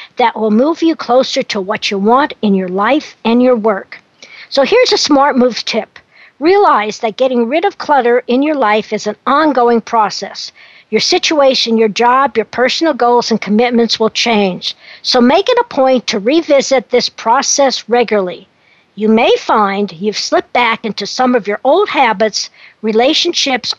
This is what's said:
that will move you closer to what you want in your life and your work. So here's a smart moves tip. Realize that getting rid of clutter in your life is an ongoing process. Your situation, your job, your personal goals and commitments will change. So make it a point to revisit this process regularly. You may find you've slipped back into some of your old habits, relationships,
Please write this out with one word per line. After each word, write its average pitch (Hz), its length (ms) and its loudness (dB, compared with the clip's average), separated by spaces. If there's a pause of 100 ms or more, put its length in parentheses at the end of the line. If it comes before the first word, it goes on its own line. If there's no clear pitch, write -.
(160)
that - 200 0
will 220 160 -2
move 269 300 2
you 320 140 2
closer 254 480 0
to - 160 -6
what 190 320 -6
you 202 60 -4
want 247 360 2 (100)
in 202 100 4
your 190 160 -2
life 214 560 -2
and 233 160 2
your 254 160 4
work. 208 420 -4 (500)
So 277 140 0
here's 427 300 2
a 415 40 0
smart 277 380 2
moves 247 280 0
tip. - 360 -8 (400)
Realize 302 600 2
that 226 180 -6
getting 247 320 0
rid 330 160 0
of 392 140 -4
clutter 247 480 2
in 247 160 0
your 302 120 -2
life 214 380 -2
is 208 140 -6
an 208 180 -8
ongoing 247 560 2
process. - 720 -4 (400)
Your 214 100 0
situation, 269 800 0
your 226 100 2
job, 240 480 0
your 214 80 -2
personal 254 480 -2
goals 240 380 0
and 220 100 -2
commitments 233 580 0
will 220 120 0
change. 202 640 -2 (260)
So - 180 0
make 294 300 2
it 494 80 2
a 480 60 0
point 262 440 0
to 226 120 -4
revisit 269 720 0
this 240 180 0
process 254 800 0
regularly. 208 580 -2 (460)
You 214 160 -2
may 254 280 4
find 202 560 -2
you've 190 240 -6
slipped - 360 -4
back 233 320 -2
into 202 220 -8
some 254 280 -2
of 214 120 -2
your 208 160 -4
old 339 260 2
habits, 220 640 -2 (320)
relationships, 254 960 -2